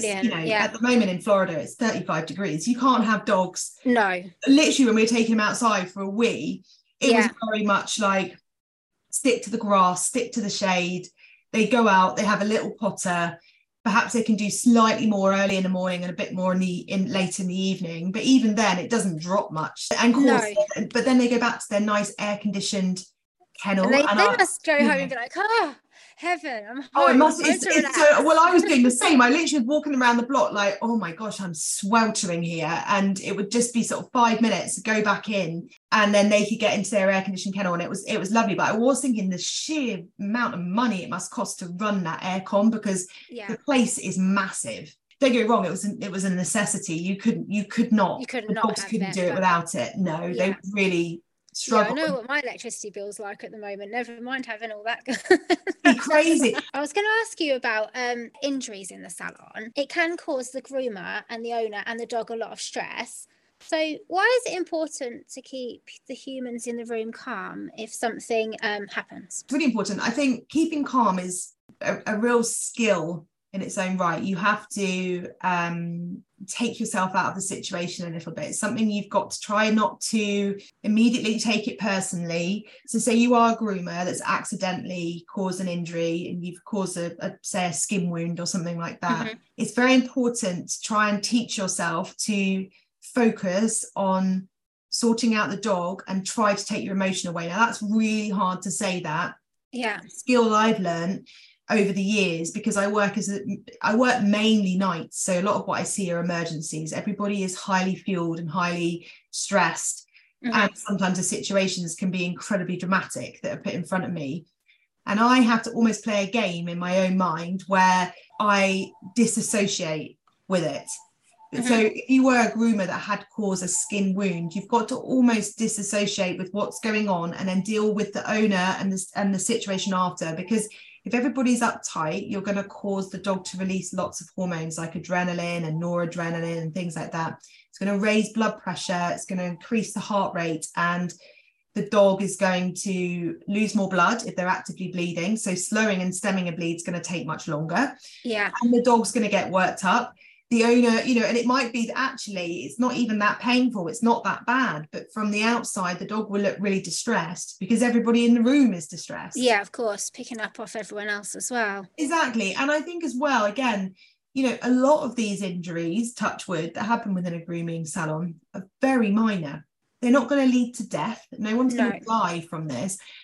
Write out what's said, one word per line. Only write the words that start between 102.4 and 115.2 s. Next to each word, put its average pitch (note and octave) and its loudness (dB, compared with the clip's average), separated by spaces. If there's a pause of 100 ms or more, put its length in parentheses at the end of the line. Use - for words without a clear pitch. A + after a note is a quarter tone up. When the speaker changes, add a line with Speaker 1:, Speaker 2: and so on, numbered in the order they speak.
Speaker 2:
because G#3+ -4
I G3+ 2
work G3+ 0
as G3+ -2
a, G3+ -4 (420)
I G#3+ 2
work B3+ 4
mainly G#3 4
nights. F3+ -2
So F3+ 0
a - 0
lot G3+ 2
of F#3+ -4
what D3 -2
I - -2
see F#3 -4
are E3+ -2
emergencies. E3 -4
Everybody G3+ -4
is F#3 -4
highly F#3 0
fueled E3+ -2
and E3+ -6
highly F3 -2 (220)
stressed. - -2 (380)
Speaker 1:
Mm-hmm. A#3+ -2
Speaker 2:
And G3+ 2
sometimes F#3 -2
the F#3 -2
situations F#3+ -2
can F#3 -2
be F3+ -2
incredibly F3+ -4
dramatic F3 -4
that G2+ -6
are - -16
put - -6
in D#3+ -6
front F#3 -2
of - -6
me. D#3+ -8 (600)
And G3 0
I B3 6